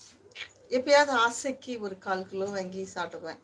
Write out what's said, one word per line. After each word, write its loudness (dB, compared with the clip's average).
எப்பயாவது 6
ஆசைக்கு 0
ஒரு -8
கால் -4
கிலோ -4
வாங்கி -6
சாப்பிட்டுக்குவேன். -8